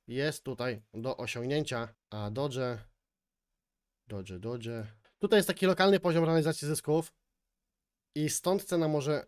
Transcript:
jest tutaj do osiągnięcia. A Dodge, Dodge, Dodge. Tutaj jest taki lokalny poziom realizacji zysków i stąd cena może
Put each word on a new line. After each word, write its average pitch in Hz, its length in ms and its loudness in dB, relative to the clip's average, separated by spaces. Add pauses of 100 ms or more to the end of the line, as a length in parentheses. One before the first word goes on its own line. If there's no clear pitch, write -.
jest 139 360 -2
tutaj 123 380 -4 (120)
do 120 240 -6
osiągnięcia. 123 760 -2 (160)
A 104 220 -6
Dodge, 131 260 -4 (1500)
Dodge, 95 320 -10
Dodge. 117 300 -8 (500)
Tutaj 208 200 4
jest 170 80 4
taki 190 180 0
lokalny 190 340 6
poziom 170 240 4
realizacji 160 440 2
zysków 156 460 0 (1000)
i 151 140 0
stąd 185 340 0
cena 165 240 0
może 147 400 0